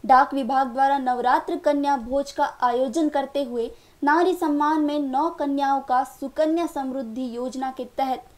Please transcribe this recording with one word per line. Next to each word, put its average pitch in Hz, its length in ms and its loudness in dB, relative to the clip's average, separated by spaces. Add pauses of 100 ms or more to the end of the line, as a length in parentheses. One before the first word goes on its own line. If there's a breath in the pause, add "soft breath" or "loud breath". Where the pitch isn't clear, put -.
डाक 262 280 6
विभाग 269 320 0
द्वारा 269 320 0
नवरात्र 254 580 0
कन्या 285 400 0
भोज 269 360 -4
का - 120 0 (180)
आयोजन 254 460 2
करते 277 360 -2
हुए 233 260 -6 (340 loud breath)
नारी 339 300 4
सम्मान 302 460 2
में 294 180 0
नौ 285 320 0
कन्याओं 277 500 0
का 262 240 0
सुकन्या 311 640 -2
समृद्धि 262 720 -6
योजना 262 340 -6
के 262 140 -8
तहत 254 400 -4 (140)